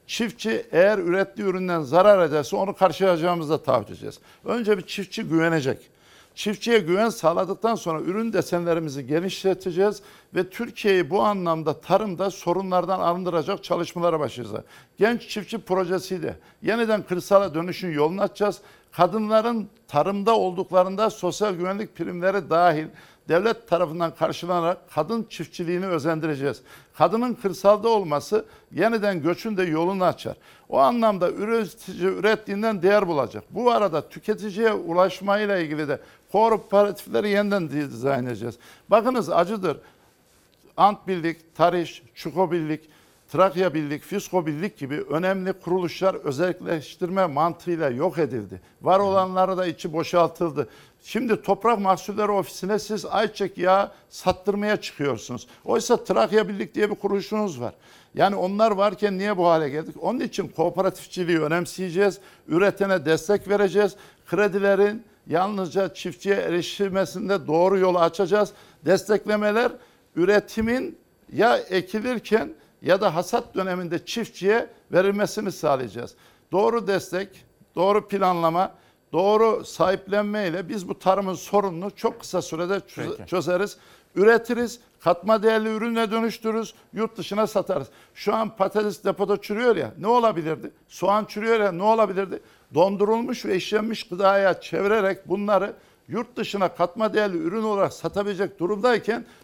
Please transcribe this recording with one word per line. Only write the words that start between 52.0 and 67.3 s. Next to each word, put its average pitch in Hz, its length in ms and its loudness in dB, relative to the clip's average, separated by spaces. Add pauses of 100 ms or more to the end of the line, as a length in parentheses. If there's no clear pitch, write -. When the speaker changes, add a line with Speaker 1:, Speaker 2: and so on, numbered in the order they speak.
Speaker 1:
Ofisi'ne 196 480 -2
siz 202 260 -6
ayçiçek 202 520 -2
yağı 185 340 2 (180)
sattırmaya 202 680 -2
çıkıyorsunuz. 123 680 -6 (180)
Oysa 233 380 0
Trakya 214 440 2
Birlik 202 280 -8
diye 208 140 0
bir 208 60 -4
kuruluşunuz 202 640 -4
var. 110 120 -6 (400)
Yani 196 220 2
onlar 202 360 2
varken 196 460 0
niye 202 200 -2
bu 175 100 4
hale 160 220 4
geldik? 151 320 -8
Onun 214 180 -2
için 185 280 -6
kooperatifçiliği 170 920 -2
önemseyeceğiz, 175 800 -2 (280)
üretene 185 580 0
destek 160 420 0
vereceğiz. 196 480 2 (320)
Kredilerin 202 760 2 (240)
yalnızca 185 640 -2
çiftçiye 185 420 -4
erişilmesinde 185 1120 -2